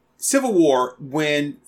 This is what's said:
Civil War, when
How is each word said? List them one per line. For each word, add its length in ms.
Civil 360
War, 460
when 680